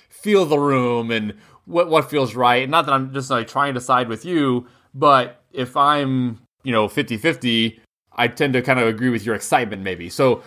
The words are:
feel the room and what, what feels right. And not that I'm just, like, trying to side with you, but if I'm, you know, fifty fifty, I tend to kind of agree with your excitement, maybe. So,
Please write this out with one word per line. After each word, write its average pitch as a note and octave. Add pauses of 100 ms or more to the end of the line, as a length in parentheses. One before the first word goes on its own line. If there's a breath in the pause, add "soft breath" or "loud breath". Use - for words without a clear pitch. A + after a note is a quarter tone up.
feel G3+
the D3+
room B2
and G#2+ (320 soft breath)
what, F3
what D#3
feels C3
right. B2
And C3
not D#3+
that D3
I'm C3+
just, C3+
like, A#2
trying C#3
to B2
side B2
with A2+
you, C#3+ (260 soft breath)
but C3+ (120)
if B2+
I'm, C3+ (240)
you C3
know, A2
fifty A#2+
fifty, A2+ (320)
I A#2+
tend C3
to B2+
kind B2+
of A2+
agree A#2
with A2
your A2
excitement, G#2+
maybe. F2+
So, C3